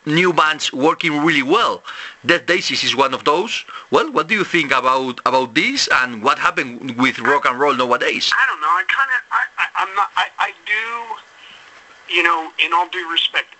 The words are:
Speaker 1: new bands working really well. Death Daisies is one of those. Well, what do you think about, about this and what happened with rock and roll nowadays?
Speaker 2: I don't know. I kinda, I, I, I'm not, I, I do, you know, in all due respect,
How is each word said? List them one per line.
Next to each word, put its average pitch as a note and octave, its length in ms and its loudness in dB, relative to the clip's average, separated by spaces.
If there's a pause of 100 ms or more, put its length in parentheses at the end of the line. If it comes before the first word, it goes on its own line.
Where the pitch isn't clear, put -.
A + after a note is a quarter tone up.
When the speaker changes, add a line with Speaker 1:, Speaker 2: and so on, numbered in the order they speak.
Speaker 1:
new E3+ 280 2
bands D#3 400 2
working D3+ 520 0
really D3+ 180 2
well. C#3+ 400 0 (420)
Death D#3 220 2
Daisies E3+ 380 0
is A2+ 100 0
one C3+ 200 2
of A#2+ 100 -6
those. F3 400 0 (260)
Well, A3+ 220 2
what - 160 -2
do G#3+ 60 2
you G3 100 2
think D#3 260 0
about, C3 560 0
about B2+ 280 2
this A#3+ 340 0
and B2 340 0
what C#3+ 160 2
happened C3+ 580 -4
with C3 220 0
rock C#3+ 260 2
and B2+ 140 2
roll C#3+ 160 4
nowadays? B2 640 0
Speaker 2:
I B3+ 100 4
don't F#3+ 140 -2
know. D3+ 80 -4
I F3+ 180 2
kinda, C4+ 300 -2 (160)
I, A#3+ 100 0 (160)
I, F3 80 -2 (100)
I'm F#3+ 180 -4
not, G3 220 0
I, F#3 100 0 (120)
I G3 140 -2 (140)
do, - 1500 -10
you E3+ 80 2
know, E3 300 2 (120)
in E3 80 -2
all F3 160 0
due E3+ 220 -8
respect, - 500 -2